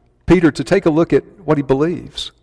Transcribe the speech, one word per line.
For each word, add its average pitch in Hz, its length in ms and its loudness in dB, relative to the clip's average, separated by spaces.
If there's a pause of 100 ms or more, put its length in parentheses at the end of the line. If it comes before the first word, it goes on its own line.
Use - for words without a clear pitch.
(260)
Peter 170 260 4
to 139 120 -8
take 196 220 -2
a 170 40 4
look 160 220 0
at 139 120 2 (160)
what 151 160 -2
he 143 60 -2
believes. 135 720 -4 (100)